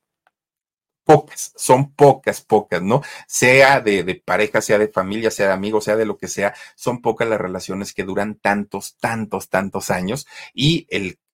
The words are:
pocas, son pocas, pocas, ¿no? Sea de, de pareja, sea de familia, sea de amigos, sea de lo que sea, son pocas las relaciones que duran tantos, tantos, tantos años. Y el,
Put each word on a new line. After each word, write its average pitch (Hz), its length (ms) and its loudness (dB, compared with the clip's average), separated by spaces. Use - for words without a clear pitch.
pocas, - 540 2
son 135 340 2
pocas, 135 480 4
pocas, 98 420 0
¿no? 110 200 0
Sea 135 540 4
de, 101 240 0
de 90 100 -4
pareja, 107 460 -2
sea 107 160 2
de 107 100 2
familia, 104 420 -2
sea 104 180 -2
de 95 60 2
amigos, 104 320 -4
sea 107 120 0
de 113 80 0
lo 104 120 -6
que 92 120 -12
sea, 101 240 -4
son 123 260 -6
pocas 113 260 -2
las 107 140 -2
relaciones 95 520 -8
que 95 120 -6
duran 101 300 -6
tantos, 101 600 -4
tantos, 110 520 -6
tantos 95 400 -4
años. 95 360 -4
Y 151 360 0
el, 92 300 -8